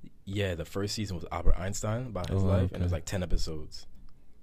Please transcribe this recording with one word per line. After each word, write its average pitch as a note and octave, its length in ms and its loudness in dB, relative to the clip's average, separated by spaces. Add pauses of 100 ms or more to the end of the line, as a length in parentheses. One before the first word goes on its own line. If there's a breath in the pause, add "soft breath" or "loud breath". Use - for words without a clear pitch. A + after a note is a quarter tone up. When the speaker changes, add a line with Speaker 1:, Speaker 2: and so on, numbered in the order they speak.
(240)
Speaker 1:
Yeah, G2 320 -2
the D#2+ 80 -6
first G2+ 300 -4
season G2+ 220 -4
was E2 140 -8
Albert E2+ 280 8
Einstein G#2+ 480 -4
about G2+ 240 -6
his F#2+ 120 2
Speaker 2:
Oh, F#2+ 40 4
Speaker 1:
life, F#2+ 260 4
and F#2 100 -4
it F2+ 40 2
was, F2 60 0
Speaker 2:
okay. E2 40 0
Speaker 1:
like, D2+ 80 -6
ten F#2+ 180 -4
episodes. - 640 0 (560)